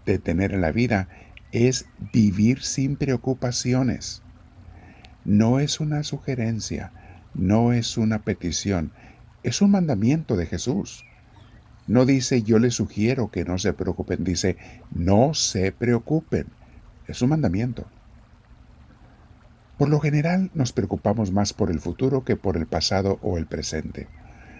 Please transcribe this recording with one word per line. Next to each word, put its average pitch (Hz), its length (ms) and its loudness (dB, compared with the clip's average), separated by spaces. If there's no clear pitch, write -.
de 98 120 2
tener 98 340 -2
en 98 80 0
la 80 120 0
vida 110 360 0
es 123 340 0
vivir 107 500 2
sin 139 340 -4
preocupaciones. 127 1300 -2
No 110 360 4
es 147 200 -4
una 151 220 -2
sugerencia, 113 880 -6
no 110 400 4
es 117 240 -2
una 110 260 0
petición, 87 680 -2
es - 200 -2
un 202 80 6
mandamiento 147 680 2
de 85 100 0
Jesús. - 580 -6
No 123 200 4
dice, 127 360 2
"Yo 107 160 4
les 120 160 4
sugiero 110 560 -2
que 85 140 -4
no 90 140 -2
se 92 140 0
preocupen", - 520 -4
dice, 90 320 -2
"No 104 440 4
se 95 360 -2
preocupen". 120 760 -2
Es - 160 -6
un 127 80 2
mandamiento. 123 560 -2
Por 143 100 4
lo 147 120 4
general, 165 540 0
nos 127 180 0
preocupamos 104 580 0
más 101 220 0
por 90 180 -2
el 80 100 -2
futuro 131 440 -2
que 117 120 0
por 95 200 -2
el 82 100 -2
pasado 95 560 0
o 87 160 -2
el 80 80 -4
presente. 76 600 -8